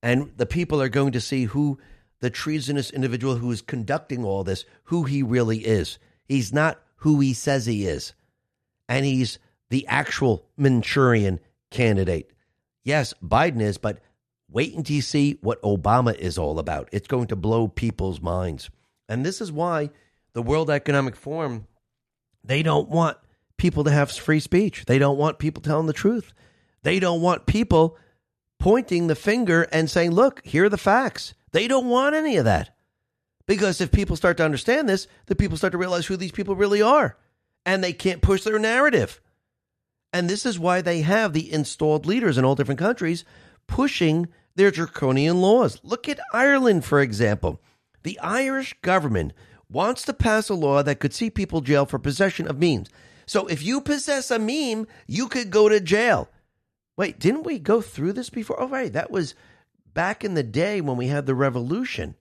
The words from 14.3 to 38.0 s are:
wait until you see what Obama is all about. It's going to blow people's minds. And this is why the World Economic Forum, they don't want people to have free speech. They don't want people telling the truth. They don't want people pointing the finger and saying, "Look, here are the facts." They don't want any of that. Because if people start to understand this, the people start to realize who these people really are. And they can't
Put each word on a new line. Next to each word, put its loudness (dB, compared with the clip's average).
wait -2
until -4
you 0
see 0
what -4
Obama 2
is -6
all -2
about. -6
It's -6
going -2
to -4
blow 0
people's -4
minds. -6
And -4
this -6
is -8
why -4
the -6
World 0
Economic 0
Forum, -8
they 0
don't 2
want 2
people 2
to 4
have 4
free 0
speech. 0
They 2
don't 4
want 0
people -4
telling 0
the -2
truth. -2
They 0
don't 0
want 0
people 4
pointing 2
the 2
finger 2
and 2
saying, 2
"Look, 2
here 2
are 4
the 0
facts." 0
They 0
don't 2
want 2
any 0
of 2
that. 0
Because 0
if 0
people 0
start 2
to 2
understand 0
this, 0
the -2
people 0
start -2
to -4
realize -2
who -4
these -8
people -4
really 2
are. 4
And 0
they -2
can't -2